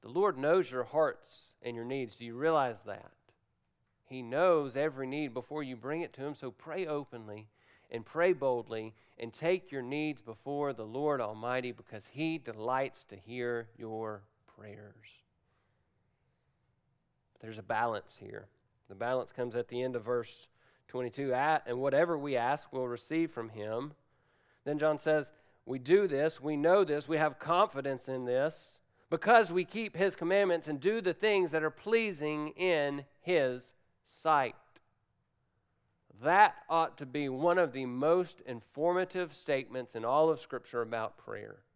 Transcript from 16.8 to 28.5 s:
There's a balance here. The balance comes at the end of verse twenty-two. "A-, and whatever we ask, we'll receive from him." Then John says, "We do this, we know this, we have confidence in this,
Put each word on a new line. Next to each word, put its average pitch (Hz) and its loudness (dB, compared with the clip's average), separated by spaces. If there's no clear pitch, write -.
There's 110 -14
a 104 -14
balance 110 -2
here. 104 -14
The 98 -14
balance 120 -2
comes 120 -6
at 120 -4
the 123 -4
end 127 -2
of 117 -6
verse 120 -6
twenty-two. 127 -4
"A-, 147 4
and 123 -4
whatever 147 4
we 143 -2
ask, 127 0
we'll 127 -4
receive 156 -2
from 113 -8
him." 110 -6
Then 147 -2
John 151 4
says, 156 2
"We 131 -6
do 170 6
this, 151 0
we 151 -2
know 175 6
this, 147 -2
we 156 0
have 151 2
confidence 139 0
in 131 -4
this, 131 -2